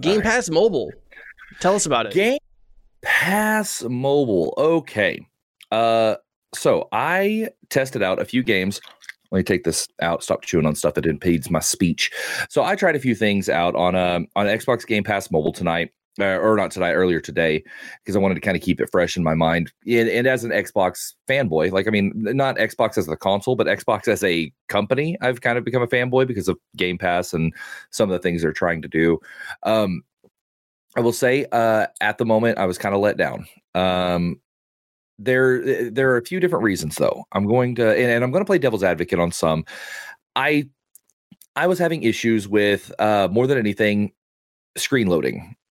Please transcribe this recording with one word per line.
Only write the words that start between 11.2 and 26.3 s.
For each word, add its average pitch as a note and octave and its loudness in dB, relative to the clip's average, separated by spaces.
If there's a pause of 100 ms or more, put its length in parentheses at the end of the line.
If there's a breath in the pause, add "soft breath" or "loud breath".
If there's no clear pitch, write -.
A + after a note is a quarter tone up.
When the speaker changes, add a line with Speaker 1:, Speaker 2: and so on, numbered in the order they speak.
Speaker 2:
my D#2+ 0
speech. - -2 (380 loud breath)
So C#3 0
I G3 0
tried F3 2
a C#3 -4
few B2+ 0
things G2+ 0
out F2 0
on, F2+ 2
um, F2+ 0
on G2+ 2
Xbox A2 0
Game G#2+ 0
Pass G2 -2
Mobile D#2+ 0
tonight, E2+ -2 (280)
uh, F#2+ 0
or G#2+ 4
not F#2+ 0
tonight, F2 0
earlier F2 2
today, D#2+ 0 (440 loud breath)
'cause F#2+ -2
I G#2 2
wanted F#2+ 2
to D#2 -6
kinda F2+ -2
keep - -2
it - -2
fresh F2 0
in F2 0
my D#2+ 2
mind. E2 0 (140)
And, A#2 2
and A#2 0
as C3 0
an A#2 -6
Xbox F#2 -2 (140)
fanboy, F#2 0
like, F#2+ 0
I A2 0
mean, G#2 -2
n-, B2+ -2
not C3+ 0
Xbox A2 -2
as F2 0
the D#2 -6
console, G2+ 0
but A2 0
Xbox G#2 -2
as G#2 0
a E2+ -2 (180)
company, C3 -2
I've A#2+ -2
kind A#2+ -2
of A#2 -4
become B2 -2
a A#2 -2
fanboy B2+ 2
because G#2 -4